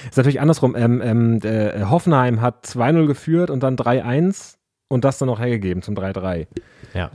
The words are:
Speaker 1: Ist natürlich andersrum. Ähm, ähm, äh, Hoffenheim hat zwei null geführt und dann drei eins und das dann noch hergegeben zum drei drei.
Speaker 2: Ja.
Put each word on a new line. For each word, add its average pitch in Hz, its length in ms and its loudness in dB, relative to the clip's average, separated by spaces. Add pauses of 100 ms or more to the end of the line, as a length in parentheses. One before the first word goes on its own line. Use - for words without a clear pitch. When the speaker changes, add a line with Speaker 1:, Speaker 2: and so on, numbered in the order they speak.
(100)
Speaker 1:
Ist - 80 -4
natürlich 131 220 2
andersrum. 143 360 2
Ähm, 120 260 2
ähm, 117 400 2
äh, 107 420 -2
Hoffenheim 127 580 2
hat - 240 -4
zwei 123 260 0
null 160 140 4
geführt 160 440 0
und 131 120 -2
dann 131 140 0
drei 123 280 0
eins 156 540 -2 (300)
und 127 160 0
das 135 140 0
dann 139 100 -2
noch 110 120 -4
hergegeben 98 420 -2
zum 104 120 -8
drei 95 180 -6
drei. 90 340 -4 (460)
Speaker 2:
Ja. 90 220 -6